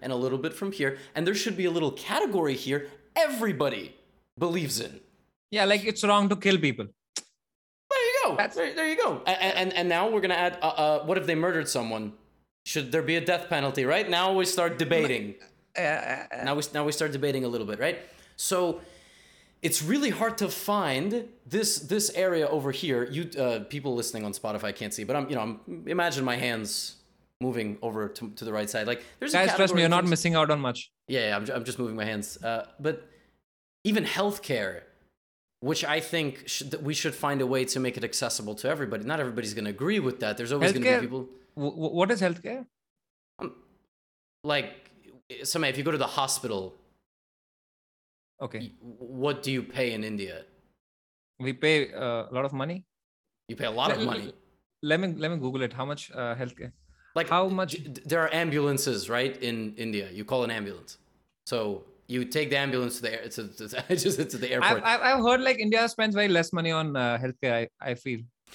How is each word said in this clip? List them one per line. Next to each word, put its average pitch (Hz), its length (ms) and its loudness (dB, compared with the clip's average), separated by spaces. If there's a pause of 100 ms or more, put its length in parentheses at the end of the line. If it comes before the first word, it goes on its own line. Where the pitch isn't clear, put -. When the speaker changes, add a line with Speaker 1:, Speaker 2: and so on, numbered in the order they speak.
Speaker 1:
and 131 100 -6
a 127 40 0
little 127 220 0
bit 156 160 -4
from 196 180 -4
here, 135 260 -2 (180)
and 165 100 0
there 202 100 2
should 208 220 -2
be 185 80 2
a 175 60 2
little 160 200 2
category 196 640 0
here 143 340 -2 (260)
everybody 185 800 0 (420)
believes 165 420 0
in. 110 200 -8 (520)
Speaker 2:
Yeah, 208 140 4
like, 202 200 4
it's - 180 0
wrong 202 260 6
to 202 60 4
kill 196 220 6
people. 120 300 0 (280)
Speaker 1:
There - 920 -4
you 508 180 4
go. - 100 2
Speaker 2:
That's - 200 0
Speaker 1:
There, 294 180 0
there 320 160 0
you 320 80 0
go. 240 300 2
A-, - 40 6
a-, 190 260 2
and, 185 160 2
and 175 140 2
now 175 220 4
we're 214 120 2
gonna 185 120 2
add, 175 280 2
uh, 151 40 2
uh, 151 400 4
what 185 120 2
if 147 100 0
they 165 80 4
murdered 160 340 2
someone? 110 440 -2 (520)
Should 135 260 -4
there 160 120 2
be 165 140 2
a 165 40 2
death 170 280 0
penalty, 139 360 0
right? 185 240 2
Now 180 240 4
we 185 120 4
start 170 340 0
debating. 131 560 2 (420)
Speaker 2:
Uh, 180 40 -2
uh, 147 440 -2 (140)
uh. - 40 -6
Speaker 1:
Now 139 120 0
we, 147 80 -2 (100)
now 147 120 0
we 151 60 2
start 151 200 -2
debating 135 340 0
a - 20 -2
little 113 200 -4
bit, 104 120 -6
right? 160 200 0 (360)
So 180 460 0 (800)
it's 156 220 0
really 262 260 2
hard 220 300 0
to 202 80 2
find 202 800 0 (180)
this, 208 340 0
this 202 360 0
area 170 320 4
over 139 240 0
here. 131 400 0
You, 160 180 -4 (100)
uh, 120 260 2
people 131 280 -4
listening 113 320 -4
on 101 60 -4
Spotify 104 440 -4
can't 104 180 -8
see, 107 100 -6
but 127 120 0
I'm, 139 140 -2
you 143 60 -2
know, 117 60 0
I'm, 117 440 -8
imagine 165 400 0
my 123 120 0
hands 117 580 -4 (460)
moving 113 420 -2
over 107 240 -2
to, 104 240 -10
to 113 140 -12
the 107 80 -4
right 107 160 -2
side. 110 180 -2
Like, 120 160 -2 (160)
there's 285 160 -2
a - 20 6
Speaker 2:
Guys, 190 180 4
trust 190 40 4
me, 196 60 6
Speaker 1:
category 180 160 4
Speaker 2:
you're 165 60 8
Speaker 1:
of 165 40 4
Speaker 2:
not 175 120 6
Speaker 1:
things 175 60 2
Speaker 2:
missing 165 260 2
out 156 140 6
on 151 120 4
much. 120 280 -4 (200)
Speaker 1:
Yeah, 117 180 2
yeah, 104 80 2
I'm 104 100 -2
ju-, 127 80 -4
I'm 117 120 -4
just 120 120 -6
moving 117 200 -4
my 107 80 -2
hands. 107 380 -6
Uh, 117 220 -2 (140)
but 156 280 -4 (760)
even 214 220 2
healthcare, 120 800 -2 (760)
which 151 240 -2
I 151 160 2
think 156 480 -4
sh-, - 140 -4 (100)
that 156 100 -6
we 151 120 -2
should 143 200 -2
find 143 280 0
a 131 60 2
way 131 180 2
to 135 160 -2
make 127 160 -2
it 117 80 -4
accessible 110 500 -4
to 127 140 -2
everybody. 113 340 -2
Not 151 160 -2
everybody's 117 340 -4
gonna 107 160 -4
agree 160 300 0
with 131 220 -2
that. 107 160 -2
There's 120 160 -4
always 156 180 4
gonna 123 140 0
be 254 60 6
Speaker 2:
Healthcare? 247 100 4
Speaker 1:
people 127 260 -6 (280)
Speaker 2:
W-, 143 160 -2
w-, 160 240 -2
what 185 160 4
is 214 80 0
healthcare? 190 460 -2 (720)
Speaker 1:
Um, 120 140 -10 (880)
like, 143 460 -2 (540)
Samay, 147 260 0
if 131 80 -2
you 143 60 -2
go 160 80 2
to 151 60 2
the 123 100 2
hospital, 110 680 -2 (1700)
Speaker 2:
Okay. 113 180 -8
Speaker 1:
y-, 120 120 -12 (100)
what 127 600 -4
do 135 80 -2
you 127 120 -2
pay 123 300 -2
in 110 100 -4
India? 98 400 -6 (960)
Speaker 2:
We 131 140 -4
pay, 151 400 2
uh, 117 360 -2
a 123 40 -8
lot 131 120 0
of 139 80 -4
money. 160 320 -6 (640)
Speaker 1:
You 113 80 -10
pay 123 100 -4
a 110 60 -2
lot 123 200 2
of - 60 0
Speaker 2:
Let, - 80 -2
Speaker 1:
money. 110 280 -4 (480)
Speaker 2:
let 151 180 2
me, 185 180 -2
let 156 140 -2
me 175 60 -2
Google 131 260 -4
it. 120 100 -2
How 127 120 -6
much, 143 260 -8
uh, 120 240 -4
healthcare? 123 360 -8 (440)
Speaker 1:
Like, 165 140 -2
Speaker 2:
How 180 180 4
much? 185 260 -2
Speaker 1:
d-, 170 140 -6
d-, 135 180 -14
there 165 160 2
are 156 120 2
ambulances, 143 760 0
right, 127 320 -2
in 113 340 -4
India. 107 360 -4
You 101 140 -10
call 127 180 0
an 117 80 -2
ambulance. 101 460 -8 (480)
So 104 380 -2 (240)
you 123 180 -2
take 151 240 -2
the 139 80 2
ambulance 127 400 0
to - 60 -14
the 113 100 -2
air-, 113 160 -8
to, 107 180 -8
to, 107 220 -12
to, 123 260 -2
<laughs> - 0 -
just 143 220 2 (140)
to 127 60 -6
the 123 140 -4
airport. 196 320 4
Speaker 2:
I've, 226 180 4
I've, 262 180 6
I've 226 40 2
heard, 254 180 6
like, 262 180 2
India 226 300 4
spends 220 260 0
very 208 120 4
less 170 260 4
money 165 180 0
on, 160 240 0
uh, 120 220 2
healthcare, 127 500 0 (140)
I, 135 100 -4
I 123 40 -4
feel. 123 240 -6 (360)